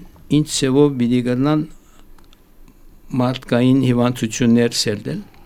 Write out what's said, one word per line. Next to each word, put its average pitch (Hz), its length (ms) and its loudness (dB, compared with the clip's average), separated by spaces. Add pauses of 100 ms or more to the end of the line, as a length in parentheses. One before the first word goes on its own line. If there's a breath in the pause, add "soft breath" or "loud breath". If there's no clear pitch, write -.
(260)
ինչ 147 200 0
ցևով 143 460 2
պիտի 123 300 0
կրնան 139 400 0 (1500)
մարդկային 127 720 0
հիվանդություններ 120 960 0
սերդել, 123 460 -6 (240)